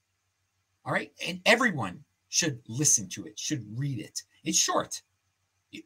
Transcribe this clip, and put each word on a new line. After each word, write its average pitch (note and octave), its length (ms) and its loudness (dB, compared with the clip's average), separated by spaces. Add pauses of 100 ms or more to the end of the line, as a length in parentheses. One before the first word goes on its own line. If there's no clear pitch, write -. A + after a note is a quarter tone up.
(840)
All C3 80 -4
right? G3+ 200 -2 (140)
And F3 200 -6
everyone F#3+ 560 4 (260)
should C#3+ 380 0
listen A2+ 440 2
to F2+ 160 -10
it, - 120 -18
should C3 260 -4 (140)
read C#3+ 220 -2
it. - 220 -10 (200)
It's F3 160 0
short. - 440 0 (840)